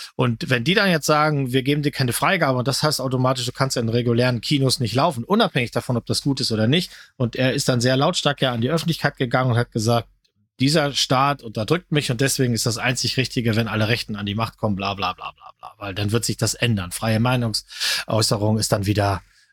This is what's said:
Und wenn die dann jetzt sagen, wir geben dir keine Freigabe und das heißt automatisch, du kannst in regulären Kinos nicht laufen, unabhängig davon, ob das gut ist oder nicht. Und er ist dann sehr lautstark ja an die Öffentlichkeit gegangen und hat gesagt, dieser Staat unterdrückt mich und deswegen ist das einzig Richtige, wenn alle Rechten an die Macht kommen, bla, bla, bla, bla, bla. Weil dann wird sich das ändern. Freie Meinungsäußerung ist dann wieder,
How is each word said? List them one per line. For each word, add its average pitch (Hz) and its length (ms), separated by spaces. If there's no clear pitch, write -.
Und 127 320
wenn 123 160
die 160 80
dann 202 160
jetzt 165 160
sagen, 147 480
wir 131 100
geben 147 200
dir 143 80
keine 123 200
Freigabe 147 480
und 120 80
das 131 160
heißt 151 160
automatisch, 127 460
du 123 80
kannst 135 240
in 113 100
regulären 120 540
Kinos 135 400
nicht 104 120
laufen, 135 300
unabhängig 180 480
davon, 120 240
ob 117 100
das - 160
gut 139 200
ist 113 100
oder 110 160
nicht. 165 240
Und 120 220
er 127 160
ist 143 160
dann 127 100
sehr 127 160
lautstark 143 460
ja 131 100
an 120 80
die 120 100
Öffentlichkeit 156 460
gegangen 127 360
und 113 60
hat 120 140
gesagt, 117 380
dieser 143 320
Staat 135 500
unterdrückt 117 480
mich 147 200
und 120 100
deswegen 127 320
ist 110 120
das 113 120
einzig - 400
Richtige, 117 400
wenn 113 100
alle 110 220
Rechten 113 260
an 101 100
die 101 100
Macht 113 220
kommen, 104 200
bla, 98 160
bla, 92 180
bla, - 200
bla, - 260
bla. - 220
Weil 101 140
dann 101 200
wird 117 100
sich - 140
das - 160
ändern. 101 400
Freie 110 260
Meinungsäußerung 110 1400
ist 107 140
dann 101 140
wieder, 101 360